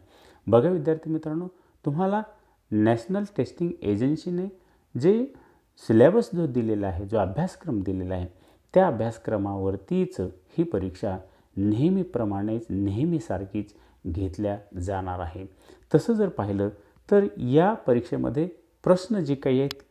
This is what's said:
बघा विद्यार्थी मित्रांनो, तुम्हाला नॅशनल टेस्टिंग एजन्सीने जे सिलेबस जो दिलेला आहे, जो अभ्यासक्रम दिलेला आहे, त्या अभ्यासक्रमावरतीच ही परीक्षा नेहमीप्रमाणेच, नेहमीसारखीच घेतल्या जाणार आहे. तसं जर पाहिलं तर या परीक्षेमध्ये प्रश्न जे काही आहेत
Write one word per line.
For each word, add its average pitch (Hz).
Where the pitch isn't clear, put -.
बघा 120
विद्यार्थी 160
मित्रांनो, 160
तुम्हाला 190
नॅशनल 117
टेस्टिंग 175
एजन्सीने 151
जे 220
सिलेबस 165
जो 170
दिलेला 110
आहे, 95
जो 107
अभ्यासक्रम 107
दिलेला 92
आहे, 90
त्या 185
अभ्यासक्रमावरतीच 107
ही 165
परीक्षा 95
नेहमीप्रमाणेच, 110
नेहमीसारखीच 101
घेतल्या 95
जाणार 92
आहे. 90
तसं 233
जर 214
पाहिलं 101
तर 202
या 156
परीक्षेमध्ये 131
प्रश्न 180
जे 143
काही 135
आहेत 139